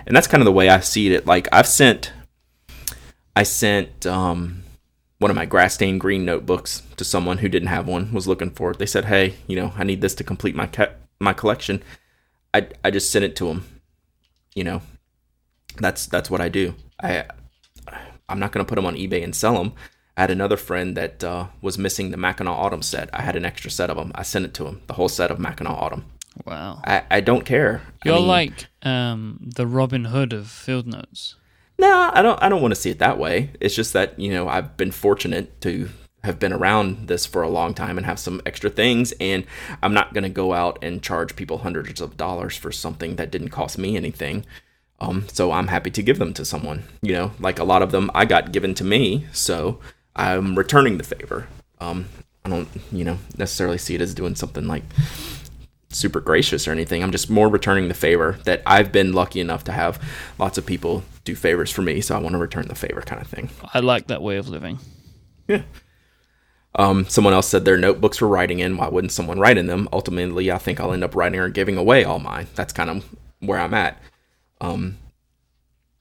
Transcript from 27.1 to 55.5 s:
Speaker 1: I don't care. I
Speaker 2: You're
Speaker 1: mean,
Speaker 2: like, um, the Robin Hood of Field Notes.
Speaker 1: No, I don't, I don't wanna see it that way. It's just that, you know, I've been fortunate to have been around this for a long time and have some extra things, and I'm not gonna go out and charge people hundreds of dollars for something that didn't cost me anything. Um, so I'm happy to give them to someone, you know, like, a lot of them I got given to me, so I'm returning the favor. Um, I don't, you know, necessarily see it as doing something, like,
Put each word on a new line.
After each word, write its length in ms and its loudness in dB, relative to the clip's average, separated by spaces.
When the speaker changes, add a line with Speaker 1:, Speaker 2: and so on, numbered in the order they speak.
Speaker 1:
I 100 4
don't 240 2
care. 360 2
I 60 0
Speaker 2:
You're 80 6
Speaker 1:
mean, 100 4
Speaker 2:
like, 400 0
um, 560 -4
the 120 -2
Robin 380 0
Hood 280 0
of 140 -8
Field 400 -6
Notes. 480 -12
Speaker 1:
No, 340 6
I 80 6
don't, 200 4
I 80 6
don't 120 2
wanna 140 2
see 160 -4
it 80 -4
that 200 4
way. 300 0
It's 160 0
just 180 -2
that, 260 2
you 120 -4
know, 160 -2
I've 300 -4
been 140 -2
fortunate 720 0
to 280 -4
have 160 -4
been 140 0
around 540 2
this 180 -2
for 180 -2
a 60 -2
long 240 0
time 240 -6
and 80 -6
have 120 -4
some 280 -8
extra 240 -4
things, 500 2
and 240 -2
I'm 100 2
not 200 2
gonna 160 -2
go 240 0
out 280 0
and 220 -8
charge 320 -4
people 240 -8
hundreds 420 -6
of 160 -10
dollars 380 -6
for 160 -10
something 460 -8
that 120 -6
didn't 200 -6
cost 280 -8
me 200 -2
anything. 480 -6
Um, 300 -4
so 200 0
I'm 160 0
happy 240 -2
to 100 -4
give 180 2
them 160 -4
to 100 -10
someone, 380 -8
you 120 -2
know, 180 -2
like, 180 -2
a 60 -2
lot 160 6
of 100 0
them 240 2
I 100 6
got 280 2
given 220 0
to 100 -6
me, 480 2
so 460 -2
I'm 420 0
returning 400 4
the 60 -6
favor. 440 -10
Um, 240 -6
I 40 -6
don't, 200 -2
you 120 -4
know, 140 -2
necessarily 400 -2
see 180 -6
it 60 0
as 120 -4
doing 220 -4
something, 300 -6
like, 180 -4